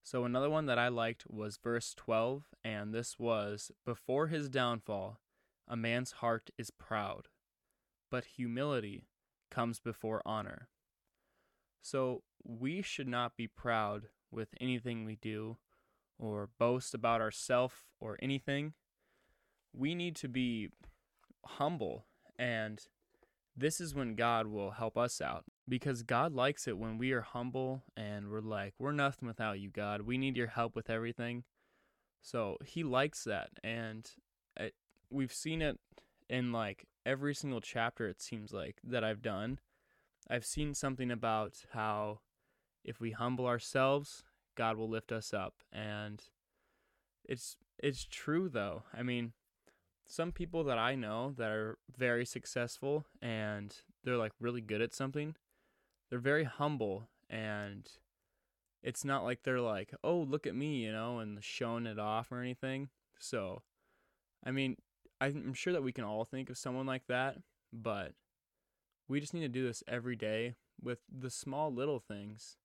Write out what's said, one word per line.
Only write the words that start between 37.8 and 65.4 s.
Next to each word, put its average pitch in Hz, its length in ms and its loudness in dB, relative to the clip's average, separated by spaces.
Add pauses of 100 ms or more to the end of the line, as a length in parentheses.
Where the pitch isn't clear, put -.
it 92 140 -4
seems 107 320 -8
like, 95 300 -6
that 117 200 0
I've 110 200 0
done. 113 360 -2 (680)
I've 120 160 0
seen 147 300 -2
something 131 340 0
about 110 600 0
how 107 480 0 (640)
if - 160 -8
we 113 120 -2
humble 123 360 2
ourselves, 135 760 4 (320)
God 113 220 2
will 110 120 -2
lift 113 220 -2
us 110 220 -2
up, 101 220 -2 (160)
and 107 500 -6 (1000)
it's, - 340 -6 (220)
it's 139 260 0
true, 170 440 0
though. 101 340 -2 (100)
I 113 80 -6
mean, 120 320 0 (760)
some 165 220 -2
people 170 340 -2
that 131 120 2
I 120 180 4
know 120 420 -2
that 113 140 0
are 110 260 -2 (200)
very 123 280 4
successful - 800 -2 (160)
and 107 540 -2 (280)
they're, 127 120 2
like, 110 240 2
really 120 220 -2
good 107 200 0
at 117 120 2
something, 147 420 -2 (760)
they're 123 100 -2
very 147 260 6
humble, 117 640 0 (200)
and 104 600 -4 (920)
it's 120 200 -4
not 135 220 2
like 123 180 0
they're 127 160 2
like, 107 340 0 (100)
"Oh, 175 160 4
look 147 280 0
at 98 80 -2
me," 139 300 0
you 107 80 -2
know, 117 260 -2
and 104 240 -6
showing 117 420 -2
it 107 140 -2
off 110 320 0
or 123 80 -4
anything. 131 500 -4 (300)
So, 98 440 -4 (840)
I 127 60 -2
mean, 131 260 2 (420)
I'm 139 340 0